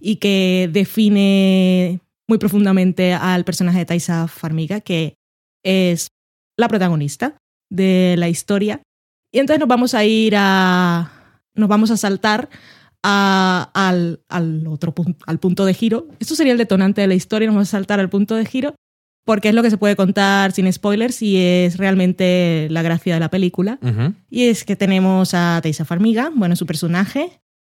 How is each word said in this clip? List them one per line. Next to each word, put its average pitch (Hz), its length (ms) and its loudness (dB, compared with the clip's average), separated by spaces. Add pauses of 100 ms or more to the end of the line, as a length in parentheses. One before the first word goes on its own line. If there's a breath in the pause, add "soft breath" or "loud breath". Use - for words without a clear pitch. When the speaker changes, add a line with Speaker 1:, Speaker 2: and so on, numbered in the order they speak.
Speaker 1:
y 208 160 -4
que 185 540 0
define 190 1300 2 (280)
muy 220 100 2
profundamente 185 760 2
al 180 300 0
personaje 180 360 -2
de 170 60 -4
Taissa 165 420 -2
Farmiga, 160 540 -6
que 160 340 -4 (480)
es 185 440 0 (500)
la 233 100 2
protagonista 180 680 -2 (320)
de 185 480 2
la 170 120 0
historia. 208 520 -4 (500)
Y 233 80 0
entonces 285 200 2
nos 294 100 0
vamos 247 240 2
a 220 100 2
ir 220 340 2
a... 180 720 2 (440 loud breath)
nos 214 140 2
vamos 214 200 2
a 226 80 0
saltar 214 520 -2 (540 loud breath)
a, 190 680 2
al, 180 460 -2 (100)
al 160 380 -4
otro 156 260 -6
pun-, 170 320 -4
al 160 140 -6
punto 190 260 0
de 190 80 2
giro. 233 340 -4 (120)
Esto 302 160 -6
sería 285 160 2
el 240 80 2
detonante 196 420 0
de 196 60 2
la 190 80 2
historia, 214 320 -2
nos 214 80 2
vamos 202 140 2
a 208 80 -2
saltar 196 220 -2
al 185 100 -2
punto 208 260 -2
de 220 100 -2
giro, 285 300 -6 (500)
porque 214 240 0
es 214 60 4
lo 233 80 4
que 233 60 2
se 208 80 2
puede 208 180 2
contar 196 560 2
sin 185 200 0
spoilers 214 500 -2
y 202 160 0
es 180 400 2
realmente 180 920 0
la 160 120 -2
gracia 165 340 -2
de 165 40 0
la 160 100 -2
película. 190 520 -2
Speaker 2:
Ujú. 123 320 -2 (160)
Speaker 1:
Y 247 160 -2
es 233 200 0
que 202 100 -4
tenemos 190 580 0
a 170 300 0
Taissa 160 220 -4
Farmiga, 226 500 -2
bueno, 180 200 0
su 175 100 -4
personaje 180 760 -4 (300)